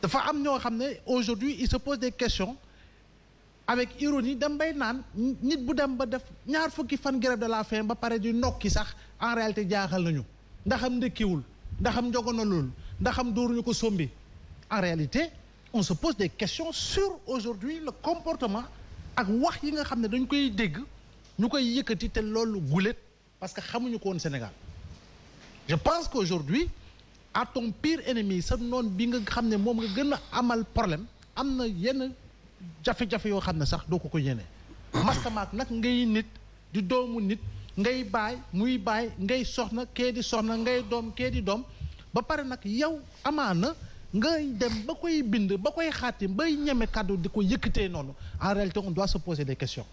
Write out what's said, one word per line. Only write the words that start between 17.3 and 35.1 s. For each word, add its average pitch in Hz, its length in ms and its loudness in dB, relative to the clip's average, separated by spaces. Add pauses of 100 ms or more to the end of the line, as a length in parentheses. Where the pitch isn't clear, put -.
le 302 100 -6
comportement 311 720 -2 (540)
ak 240 120 2
wax 254 340 2
yi 294 100 -2
nga 294 120 0
xam 247 160 -2
ne 226 80 0
dañ 254 180 2
koy 285 240 2
dégg 196 280 0 (600)
ñu 220 100 4
koy 269 160 2 (120)
yëkkati 233 340 0
te 226 100 0
loolu 214 400 0
guléet 185 360 2 (420)
parce 185 140 -8
que - 80 -8
xamuñu 233 380 -2
ko 196 120 -2
woon 185 80 0
Sénégal. 135 320 -2 (1160)
Je 160 60 2
pense 311 340 2
qu'aujourd'hui, 185 600 0 (640)
à 233 140 0
ton 233 260 -2
pire 320 340 0
ennemi, 202 360 2
sa - 140 2
noon 240 280 0
bi 208 240 0
nga 240 120 0
xam 226 280 0
ne 214 80 4
moom 220 240 2
nga 226 140 -2
gën 285 180 2
a 262 80 -2 (180)
amal 240 260 2
problème, 202 420 0 (280)
am 269 220 0
na 254 100 0
yenn 254 460 0 (720)
jafe-jafe 220 440 0
yoo 196 120 2
xam 180 160 0
ne 151 80 2
sax 156 240 2
doo 175 100 2
ko 156 100 -4
ko 165 100 2
yéene. 131 240 0 (500)
Mastamaak 226 600 2